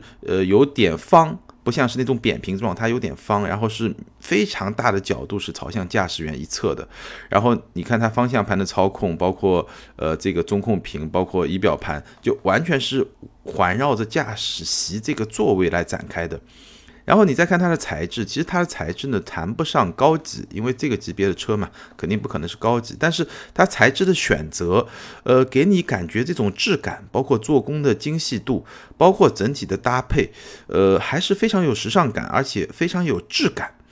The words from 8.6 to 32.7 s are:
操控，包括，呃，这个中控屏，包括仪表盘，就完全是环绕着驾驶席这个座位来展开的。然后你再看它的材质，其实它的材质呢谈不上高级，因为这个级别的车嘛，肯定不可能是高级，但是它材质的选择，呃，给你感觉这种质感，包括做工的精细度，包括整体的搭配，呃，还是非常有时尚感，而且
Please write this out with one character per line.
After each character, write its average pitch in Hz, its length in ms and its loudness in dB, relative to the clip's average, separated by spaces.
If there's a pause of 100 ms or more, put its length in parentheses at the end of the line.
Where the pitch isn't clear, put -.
操 95 240 2
控， 92 300 -2
包 90 140 2
括， 90 360 2 (280)
呃， 80 200 0
这 95 160 -2
个 85 120 0
中 101 180 -2
控 101 180 0
屏， 78 300 -8
包 90 160 0
括 87 220 -2
仪 87 100 -2
表 92 180 2
盘， 76 280 -8 (180)
就 - 220 0
完 117 200 2
全 165 160 0
是 131 280 -2 (340)
环 92 340 0
绕 135 200 2
着 107 100 -2
驾 117 300 -2
驶 - 280 -8
席 - 360 -4
这 127 160 -4
个 110 100 -2
座 131 300 2
位 92 160 2
来 87 120 0
展 - 240 -8
开 85 200 -6
的。 80 120 -8 (640)
然 180 120 4
后 214 80 8
你 151 80 2
再 165 120 2
看 175 140 2
它 180 80 2
的 170 80 2
材 85 320 -6
质， 113 160 -6
其 - 120 -8
实 160 100 -2
它 180 140 -4
的 175 60 0
材 - 280 -6
质 - 140 -8
呢 117 120 -2
谈 85 340 -6
不 - 80 -4
上 127 300 0
高 151 260 4
级， - 360 -10
因 98 100 -6
为 127 80 -2
这 151 160 -4
个 117 80 0
级 - 160 -8
别 98 160 0
的 92 60 2
车 107 240 -2
嘛， 95 120 -4 (280)
肯 80 120 -4
定 107 80 0
不 101 120 -6
可 82 100 -6
能 82 80 -6
是 - 80 -10
高 117 240 0
级， - 180 -10
但 165 140 2
是 165 160 -2 (260)
它 - 120 6
材 - 260 4
质 196 140 0
的 185 80 4
选 78 360 0
择， 90 380 2 (360)
呃， 127 200 6
给 131 220 4
你 190 160 6
感 170 260 -2
觉 113 160 0
这 165 100 -2
种 208 200 0
质 - 240 0
感， - 340 -8
包 120 100 0
括 131 160 2
做 131 240 2
工 147 200 -4
的 143 120 4
精 151 240 -4
细 131 220 -4
度， - 260 -4 (300)
包 175 160 8
括 190 180 6
整 107 240 -2
体 120 120 -8
的 95 100 -2
搭 123 260 0
配， - 300 0 (360)
呃， 95 300 4
还 - 220 -2
是 190 160 0
非 220 140 0
常 185 160 2
有 127 100 2
时 - 140 -6
尚 156 200 2
感， - 180 -4
而 117 140 0
且 104 300 -4